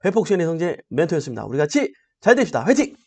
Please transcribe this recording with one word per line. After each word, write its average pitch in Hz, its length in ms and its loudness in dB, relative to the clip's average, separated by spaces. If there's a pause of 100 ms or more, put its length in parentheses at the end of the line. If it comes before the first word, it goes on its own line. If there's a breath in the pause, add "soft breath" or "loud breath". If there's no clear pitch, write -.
회폭신의 190 420 0
성재 165 300 -2 (140)
멘토였습니다. 139 560 -2
우리 117 120 -8
같이 151 340 0 (280 soft breath)
잘 233 160 6
됩시다. 165 280 -2
화이팅! 254 300 0 (120)